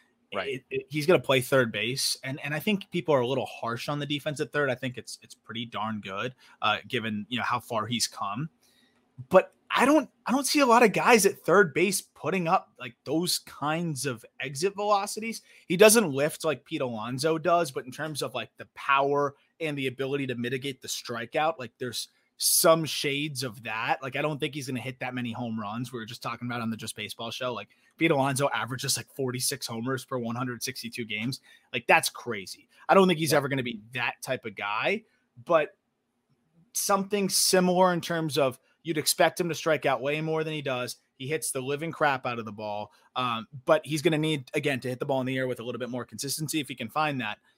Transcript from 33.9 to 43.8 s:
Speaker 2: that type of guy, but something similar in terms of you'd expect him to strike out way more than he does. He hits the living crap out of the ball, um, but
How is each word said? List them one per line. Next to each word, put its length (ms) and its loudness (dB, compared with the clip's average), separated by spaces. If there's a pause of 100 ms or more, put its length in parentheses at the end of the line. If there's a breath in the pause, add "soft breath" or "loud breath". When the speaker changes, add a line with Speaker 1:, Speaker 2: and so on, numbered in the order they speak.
Speaker 2:
that 280 -4
type 220 -4
of 100 -10
guy, 500 -2 (400)
but 300 2 (1000)
something 580 0
similar 640 4
in 80 -2
terms 360 -2
of 200 2 (240)
you'd 160 -4
expect 420 2
him 80 0
to 60 -4
strike 300 0
out 160 2
way 200 -2
more 240 -2
than 80 -4
he 100 -6
does. 340 -4 (200)
He 100 -10
hits 240 -4
the 100 -4
living 300 -4
crap 340 2
out 140 -4
of 60 -6
the 80 -10
ball, 400 -6 (240 soft breath)
um, 320 -2 (160)
but 200 4